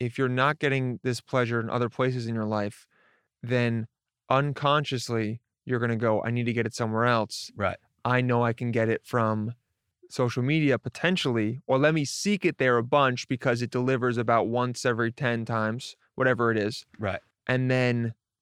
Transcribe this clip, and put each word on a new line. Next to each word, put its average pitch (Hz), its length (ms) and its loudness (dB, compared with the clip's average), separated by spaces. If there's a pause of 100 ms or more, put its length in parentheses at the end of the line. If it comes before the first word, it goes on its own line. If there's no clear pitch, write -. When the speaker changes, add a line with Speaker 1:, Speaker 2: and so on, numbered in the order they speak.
Speaker 1:
if 120 160 -4
you're 135 100 0
not 131 320 2
getting 131 440 0
this 123 180 -2
pleasure 120 400 0
in 113 80 -6
other 120 180 0
places 127 400 -2
in 117 80 -4
your 110 80 -2
life, 107 440 -4 (540)
then 117 460 0 (420)
unconsciously 131 1080 0 (260)
you're 123 140 -2
gonna 117 160 0
go, 110 280 2
"I 113 80 -2
need 120 160 -2
to 120 60 0
get 113 120 0
it 113 80 -8
somewhere 113 320 0
else. 117 500 -2
Speaker 2:
Right. 95 220 -2 (260)
Speaker 1:
I 123 180 2
know 120 220 2
I 117 100 2
can 120 180 -4
get 113 180 0
it 113 160 -2
from 110 480 0 (560)
social 123 340 -2
media 143 340 2
potentially, 123 920 -2
or 131 100 4
let 151 160 4
me 156 100 0
seek 202 400 -2
it 165 140 0
there 127 200 4
a 117 60 2
bunch 131 460 2
because 123 320 0
it 117 80 -4
delivers 123 480 0
about 113 300 2
once 123 380 -2
every 117 260 2
ten 117 340 -2
times," 113 500 -4 (200)
whatever 120 360 2
it 110 60 0
is. 104 280 -2 (140)
Speaker 2:
Right. 95 220 -4 (260)
Speaker 1:
And 127 240 0
then 120 420 0 (280)